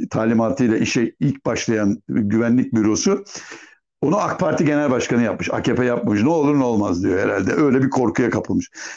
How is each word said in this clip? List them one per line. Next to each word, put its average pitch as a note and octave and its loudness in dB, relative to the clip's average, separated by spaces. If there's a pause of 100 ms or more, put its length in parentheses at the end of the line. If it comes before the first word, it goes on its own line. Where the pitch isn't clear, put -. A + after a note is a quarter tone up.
talimatıyla A2+ 0
işe A2+ 0
ilk - -2
başlayan A2+ -2
güvenlik A#2 0
bürosu A2 2 (800)
onu C#3 0
ak - -4
Parti E3 0
Genel D3 2
Başkanı A#2+ 0
yapmış. G2 -4
A A2+ -4
K A#2+ 0
P B2 2
yapmış. A#2+ 0
Ne C3+ 2
olur D3 2
ne C3+ 2
olmaz G2+ 0
diyor F#2+ 0
herhalde. G2+ 0
Öyle C3+ 2
bir C3+ 0
korkuya A#2+ 0
kapılmış. F#2+ -2 (280)